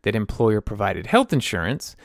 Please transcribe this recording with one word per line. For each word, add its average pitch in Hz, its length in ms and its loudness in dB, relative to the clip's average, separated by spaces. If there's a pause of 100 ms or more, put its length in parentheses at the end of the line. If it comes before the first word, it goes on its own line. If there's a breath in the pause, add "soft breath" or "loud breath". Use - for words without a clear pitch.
that 107 120 0
employer-provided 104 920 0
health 247 240 4
insurance 113 720 -2